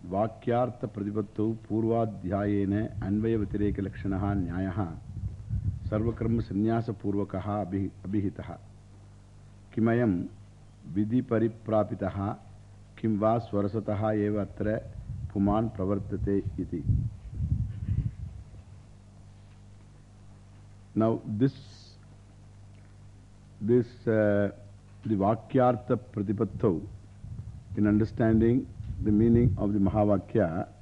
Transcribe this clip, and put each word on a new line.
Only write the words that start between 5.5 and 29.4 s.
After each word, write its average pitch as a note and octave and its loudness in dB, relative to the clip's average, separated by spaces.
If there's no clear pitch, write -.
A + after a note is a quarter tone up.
sarvakarma A2+ 0
sannyasa A2+ 0
purvakaha G2+ -2
abhi-, F#2+ -2
abhihitaha. F#2+ -4
Kimayam A2+ 2
vidhi G#2+ 0
pariprapitaha G#2+ 0
kim G#2+ 0
va A2 4
swarasataha G#2 0
eva G#2 0
atra G#2 -4
Puman G#2 2
pravartate G2 -2
iti. E2+ -6
Now A2+ 2
this, A2+ 0
this, A#2 4
uh, G#2 4
the G#2+ 0
Vakyartha A#2 2
Pratipattau, G#2 0
in G#2 4
understanding A2+ 4
the G#2+ 2
meaning A#2 6